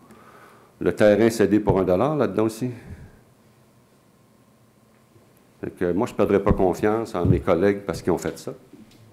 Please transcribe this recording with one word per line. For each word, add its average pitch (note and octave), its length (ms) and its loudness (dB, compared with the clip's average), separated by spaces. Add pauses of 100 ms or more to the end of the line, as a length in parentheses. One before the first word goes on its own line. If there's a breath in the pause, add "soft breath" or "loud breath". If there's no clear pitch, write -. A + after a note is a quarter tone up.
(800 loud breath)
Le F2 120 0
terrain G#2+ 380 4
cédé G#2+ 300 2
pour F#2+ 200 0
un F#2 40 0
dollar A2 320 0
là-dedans A2 280 -2
aussi. B2 260 -6 (3000 loud breath)
Fait - 100 -10
que F2 220 -2
moi, G#2 140 -2
je - 60 -8
ne - 60 -20
perdrai G2 220 2
pas G2 120 2
confiance G#2 640 -2
en F2 120 -4
mes E2+ 140 2
collègues G2+ 440 0
parce - 160 -8
qu'ils F2+ 120 0
ont D#2 60 0
fait - 200 -8
ça. - 140 -14 (600)